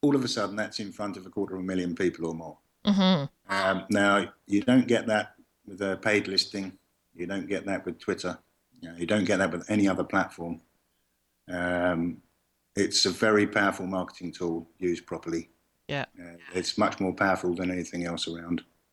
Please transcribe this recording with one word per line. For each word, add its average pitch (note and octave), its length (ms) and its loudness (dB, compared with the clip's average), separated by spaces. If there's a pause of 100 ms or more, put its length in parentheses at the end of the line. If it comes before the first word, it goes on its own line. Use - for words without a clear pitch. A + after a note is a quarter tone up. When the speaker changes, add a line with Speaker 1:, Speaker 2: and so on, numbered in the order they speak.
Speaker 1:
all C#3+ 140 4
of C3 80 2
a A#2+ 40 -2
sudden G2+ 280 -4
that's G#2+ 240 -6
in G2+ 120 -10
front G2+ 260 -8
of F#2 80 -14
a F#2+ 40 -18
quarter F#2+ 260 -4
of F#2 60 -6
a - 20 -6
million F#2 320 -2
people E2+ 320 -2
or E2 80 -6
more. D#2+ 220 -12 (280)
Speaker 2:
Mm-hmm. F#3+ 400 4 (280)
Speaker 1:
Um, F#2+ 380 2
now, G2+ 400 4 (160)
you G2+ 140 2
don't B2 260 6
get A#2 180 4
that G#2+ 300 0 (320)
with G2 140 -10
a F#2+ 160 0
paid G#2 300 2
listing. F#2+ 520 -2 (340)
You F2 140 -8
don't F#2 200 -4
get G2 180 -4
that F#2+ 200 -2
with F2 140 -8
Twitter. F2+ 400 -4 (400)
You E2+ 100 -14
know, E2+ 80 -16
you E2+ 80 -4
don't G#2 200 2
get F#2+ 120 2
that F#2 140 2
with E2+ 180 -6
any G#2 180 4
other F2+ 160 2
platform. E2+ 580 -2 (840)
Um, F2 760 -2 (520)
it's - 300 2
a G2 60 2
very G#2+ 340 4
powerful G2 400 2
marketing F2+ 460 -6
tool E2 360 -4 (120)
used F2 260 -2
properly. - 440 -6 (380)
Speaker 2:
Yeah. C#3+ 180 -4 (140)
Speaker 1:
Uh, E2+ 180 -16 (180)
it's F2+ 220 -4
much G#2 220 0
more F#2 140 0
powerful F#2 400 2
than F2+ 160 -2
anything F2 360 -4
else E2+ 220 -6
around. E2+ 360 -6 (300)